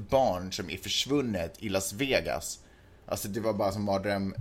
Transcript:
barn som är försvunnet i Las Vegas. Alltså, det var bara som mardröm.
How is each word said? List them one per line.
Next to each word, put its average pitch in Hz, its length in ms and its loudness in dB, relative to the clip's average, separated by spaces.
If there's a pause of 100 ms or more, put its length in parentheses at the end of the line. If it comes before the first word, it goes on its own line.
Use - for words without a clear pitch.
barn 95 420 2
som 90 180 -6
är 85 80 -4
försvunnet 107 800 0
i 110 100 -6
Las 95 240 0
Vegas. 101 640 0 (480)
Alltså, 98 200 -4
det 101 120 -4
var 107 140 2
bara 101 180 2
som 104 120 -2
mardröm. 98 580 0